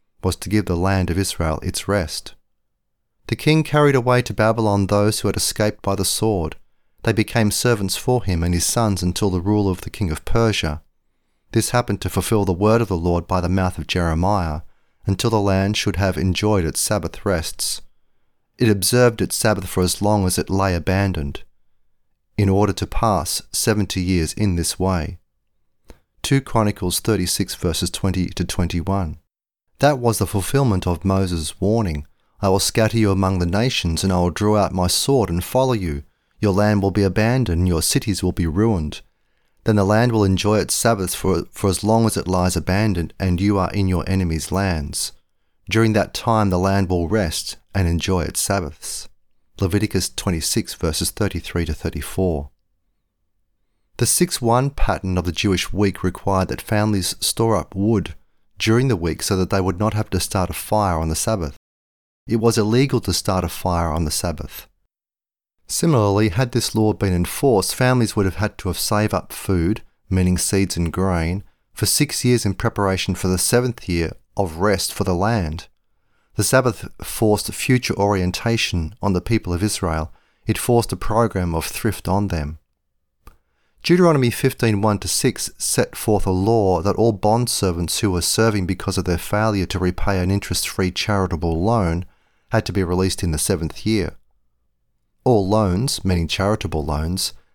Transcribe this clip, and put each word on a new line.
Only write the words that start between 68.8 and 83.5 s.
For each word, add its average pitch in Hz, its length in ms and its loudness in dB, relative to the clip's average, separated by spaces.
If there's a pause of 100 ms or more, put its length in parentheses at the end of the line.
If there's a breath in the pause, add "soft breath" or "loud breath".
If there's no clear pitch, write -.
up - 200 -4
food, 95 500 0 (260)
meaning 92 300 2
seeds 98 400 -2
and 85 120 0
grain, 90 540 -2 (300)
for - 100 -4
six - 400 0
years 123 220 2
in 95 80 0
preparation 98 600 0
for 92 140 -2
the 92 80 2
seventh 120 500 0
year 85 260 -2 (220)
of 82 240 -4
rest 95 360 0
for 101 100 -2
the 92 100 0
land. 90 520 -2 (720)
The - 80 0
Sabbath 127 440 2 (140)
forced 104 500 0
future - 460 0
orientation 95 1040 0
on 101 100 0
the 90 80 0
people 104 320 -2
of 85 100 -2
Israel. 80 480 -2 (360)
It 110 100 0
forced 117 360 2
a 92 40 -4
program 92 580 0
of 80 120 -2
thrift - 420 -4
on 98 200 0
them. 78 320 -6 (1200 soft breath)